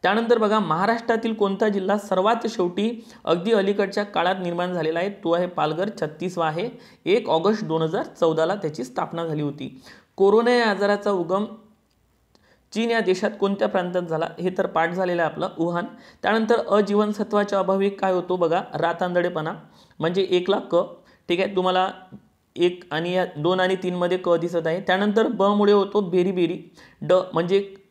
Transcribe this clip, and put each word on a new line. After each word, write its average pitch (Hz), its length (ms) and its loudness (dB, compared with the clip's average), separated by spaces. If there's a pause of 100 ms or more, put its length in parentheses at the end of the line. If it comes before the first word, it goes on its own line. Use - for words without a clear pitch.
त्यानंतर 226 340 2
बघा, 214 220 2
महाराष्ट्रातील 226 760 0
कोणता 208 360 2
जिल्हा 196 280 0
सर्वात 208 520 0
शेवटी 202 560 -2 (200)
अगदी 175 260 0
अलीकडच्या 202 520 2
काळात 180 380 0
निर्माण 175 320 -2
झालेला 165 260 -2
आहे? 190 100 -2
तो 165 220 -4
आहे 175 160 2
पालघर, 160 420 -2 (120)
छत्तीसवा 165 460 -4
आहे. 156 220 -4 (360)
एक 202 240 2
ऑगस्ट 190 340 2
दोन 160 180 -2
हजार 170 240 -2
चौदाला 160 500 0
त्याची 202 280 -6
स्थापना 170 420 -6
झाली 156 160 -4
होती. 143 400 -8 (340)
कोरोना 214 360 4
या 240 180 4
आजाराचा 202 420 0
उगम 185 340 -2 (1300)
चीन 226 200 -2
या 226 80 2
देशात 185 400 0
कोणत्या 196 280 0
प्रांतात 180 340 -2
झाला? 160 260 -2 (120)
हे 180 180 -2
तर 185 80 0
पाठ 165 260 0
झालेलं 180 300 -2
आहे 156 100 0
आपलं, 156 260 -4
वुहान. 175 280 -2 (380)
त्यानंतर 220 320 2 (120)
अजीवनसत्वाच्या 202 920 2
अभावी 190 300 2
काय 196 240 0
होतो 180 220 0
बघा? 175 260 2 (120)
रातांदळेपणा, 175 800 -2 (460)
म्हणजे 175 220 0
एकला 185 380 2 (120)
क. 170 40 0 (540)
ठीक 175 100 0
आहे, 196 160 -2
तुम्हाला 185 360 2 (640)
एक 175 360 0
आणि 165 220 -2
या 180 120 2
दोन 170 340 0
आणि 185 160 2
तीनमध्ये 180 480 -2
क 180 60 -2
दिसत 170 380 0
आहे. 170 140 -2
त्यानंतर 202 460 2
ब 202 160 0
मुळे 208 280 4
होतो 202 300 2
बेरीबेरी, 180 720 0 (280)
ड 151 120 2 (200)
म्हणजे 190 420 0 (160)